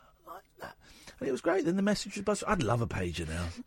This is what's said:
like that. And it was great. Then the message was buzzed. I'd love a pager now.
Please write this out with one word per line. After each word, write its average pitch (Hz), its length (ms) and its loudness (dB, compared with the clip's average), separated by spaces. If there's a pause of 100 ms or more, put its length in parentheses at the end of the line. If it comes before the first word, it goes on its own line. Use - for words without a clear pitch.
(260)
like - 180 -14 (180)
that. - 140 -12 (440)
And - 80 -2
it 202 60 0
was - 80 -2
great. 339 240 4
Then 175 100 4
the 196 60 2
message 202 340 2
was 202 80 -6
buzzed. - 240 0
I'd 196 160 2
love 117 180 2
a 104 60 0
pager 85 400 -2
now. 85 200 -2 (180)